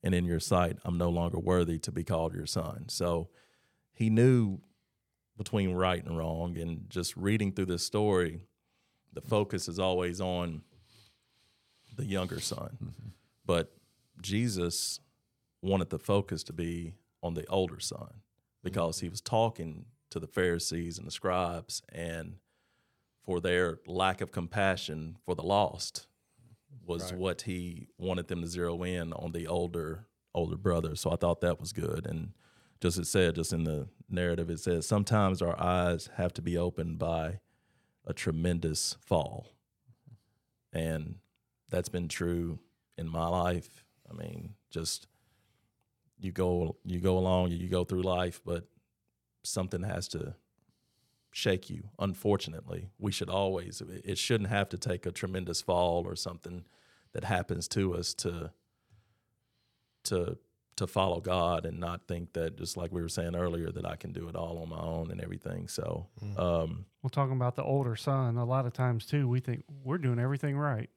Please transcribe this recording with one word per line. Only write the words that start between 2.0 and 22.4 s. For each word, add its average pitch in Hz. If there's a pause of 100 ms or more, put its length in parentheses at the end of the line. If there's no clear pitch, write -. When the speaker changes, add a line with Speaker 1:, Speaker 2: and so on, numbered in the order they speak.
Speaker 1:
called 82
your 76
son.'" -
So 85 (640)
he 113
knew 113 (760)
between 101
right 90
and 82
wrong, 82
and 85
just -
reading 101
through 95
this 87
story, 90 (720)
the -
focus 104
is 87
always 90
on 87 (1300)
the 113
younger 92
son. -
Speaker 2:
Mm-hmm. - (360)
Speaker 1:
But - (480)
Jesus 95 (600)
wanted 92
the 80
focus 98
to -
be 85 (280)
on 85
the 85
older 87
son - (420)
because 87
he 87
was 107
talking 110 (260)
to -
the 82
Pharisees 85
and -
the 80
scribes, 90
and 85 (880)